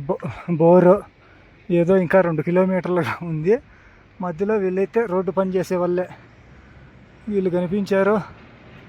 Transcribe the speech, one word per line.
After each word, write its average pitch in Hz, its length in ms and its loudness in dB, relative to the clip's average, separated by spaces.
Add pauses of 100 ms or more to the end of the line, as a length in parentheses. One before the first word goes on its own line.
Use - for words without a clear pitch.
బో-, - 140 -4 (380)
బోరు 175 360 6 (840)
ఏదో 170 140 2 (120)
ఇంకా 190 120 2 (100)
రెండు 156 200 -2
కిలోమీటర్లుగా 180 640 0 (180)
ఉంది. 160 240 0 (680)
మధ్యలో 185 400 -4
వీళ్ళైతే 190 360 -2 (140)
రోడ్డు 185 260 -2
పని 190 180 -2
చేసే 185 260 -2
వాళ్ళే. 180 240 -2 (1200)
వీళ్ళు 190 240 0
కనిపించారు. 190 600 0 (720)